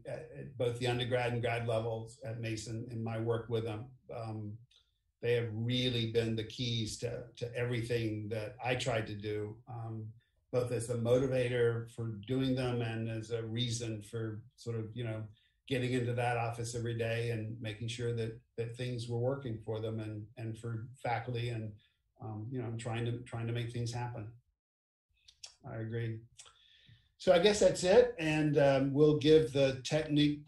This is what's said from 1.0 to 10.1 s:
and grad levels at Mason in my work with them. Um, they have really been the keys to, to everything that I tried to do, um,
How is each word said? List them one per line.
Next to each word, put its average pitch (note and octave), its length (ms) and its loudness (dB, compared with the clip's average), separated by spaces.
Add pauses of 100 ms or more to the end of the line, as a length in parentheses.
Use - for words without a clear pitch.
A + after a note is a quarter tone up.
and A#2+ 100 0
grad A#2 260 0
levels A2+ 560 -2
at A#2 160 -8
Mason A2+ 500 -6
in A2+ 140 -6
my A2+ 140 -4
work A2+ 300 -2
with A2 160 0
them. G#2 220 -6 (280)
Um, A2 380 -8 (720)
they A#2+ 120 2
have A2 180 0
really A#2+ 580 0
been A2+ 240 2
the A2 100 -2
keys A#2 540 -4
to, - 240 -6 (140)
to - 180 -8
everything A2+ 760 -2
that G#2+ 320 -6
I B2+ 120 0
tried A2+ 320 -2
to G#2+ 80 -8
do, G#2 400 -6 (140)
um, A2+ 380 -8 (460)